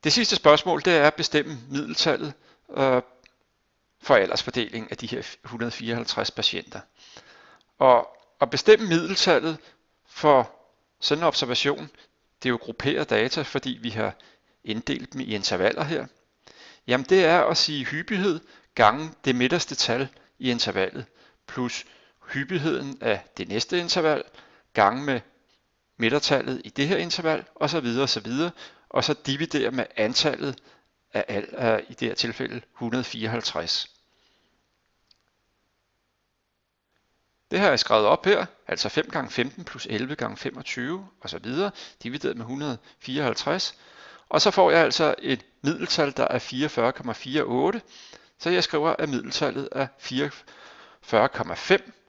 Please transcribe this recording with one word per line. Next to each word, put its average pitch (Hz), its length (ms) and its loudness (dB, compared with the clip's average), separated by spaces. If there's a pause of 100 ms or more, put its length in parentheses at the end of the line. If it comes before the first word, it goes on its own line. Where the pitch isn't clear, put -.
Det 151 80 2
sidste 220 240 2
spørgsmål, 151 480 6
det 185 80 6
er 147 140 6
at 151 80 4
bestemme 151 440 -2 (120)
middeltallet, 143 640 -2 (420)
øh, 131 260 4 (960)
for - 140 6
aldersfordelingen 110 760 2
af 110 60 -8
de 120 100 -12
her - 380 -8
hundrede 117 260 -6
fireoghalvtreds 117 600 -4
patienter. - 500 -4 (1000)
Og 127 380 4 (240)
at 131 100 2
bestemme 214 380 6
middeltallet 165 680 2 (480)
for 135 460 4 (480)
sådan 151 220 0
en 170 40 2
observation, 139 640 0 (520)
det 131 60 0
er - 20 2
jo 117 120 0
grupperet 139 480 -2
data, 120 320 0
fordi 131 380 -6
vi 117 100 -8
har 107 240 -4 (500)
inddelt - 480 -6
dem 131 80 -10
i 107 140 -8
intervaller 98 500 0
her. 147 220 -4 (800)
Jamen 127 220 0
det 185 160 6
er 165 160 6
at - 160 2
sige 147 280 -2
hyppighed 175 560 -2 (340)
gange 156 380 4 (120)
det 131 100 4
midterste 127 400 0
tal 127 340 -2 (300)
i 131 120 -2
intervallet, 104 560 -2 (400)
plus - 380 -6 (480)
hyppigheden 139 680 -4
af 104 240 -2 (120)
det 90 120 -8
næste 113 300 -2
interval, 170 460 0 (500)
gange 113 280 4
med 135 180 -2 (760)
midtertallet 127 680 0
i - 40 -14
det 139 200 -2
her 202 80 2
interval, 165 480 -2 (100)
og 147 160 -2
så 165 100 0
videre, 120 220 0
og 135 60 0
så - 120 -2
videre, 131 300 -2 (380)
og - 160 0
så 151 100 0
dividere 143 560 -2
med 127 160 -4 (100)
antallet 131 680 -2 (500)
af 104 160 -2
al-, 101 240 -6
af, 113 360 0
i - 60 -16
det 120 140 -4
her - 60 -4
tilfælde, 117 460 -6 (120)
hundrede 123 320 -4
fireoghalvtreds. 110 840 -6 (3500)
Det 175 120 0
har 202 60 6
jeg 131 100 4
skrevet 107 280 4
op 135 180 4
her, 196 220 2 (200)
altså - 220 -4
fem - 220 -4
gange 123 200 -6
femten 131 340 -4
plus - 220 -14
elleve 123 280 -4
gange 110 220 -8
femogtyve 139 720 -8 (120)
og - 100 -14
så 85 80 -10
videre, 147 320 -4 (320)
divideret 131 340 -6
med 117 80 -10
hundrede 131 340 -6 (200)
fireoghalvtreds, 143 760 -2 (540)
og - 120 2
så 208 100 4
får 180 200 6
jeg 165 100 6
altså 156 380 2
et 131 260 -4 (160)
middeltal, 143 560 -2
der 135 120 2
er 123 100 -2
fireogfyrre 127 540 -2
komma 123 200 -8
fire 131 300 -4
otte, 147 400 0 (560)
så 170 120 -4
jeg 180 140 2
skriver, 160 340 0
at 156 100 -2
middeltallet - 640 -4
er 135 140 -4 (120)
fireogfyrre - 1300 -4
komma 85 260 -6
fem - 380 0 (160)